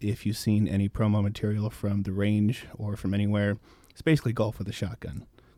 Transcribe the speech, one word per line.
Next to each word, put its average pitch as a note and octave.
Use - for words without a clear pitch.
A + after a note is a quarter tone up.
if G#2
you've G#2
seen G#2+
any G2
promo G#2
material G#2
from G2+
the G2
range G#2
or G#2
from G2
anywhere. G#2
It's -
basically C#3+
golf A2
with G2
a G2+
shotgun. -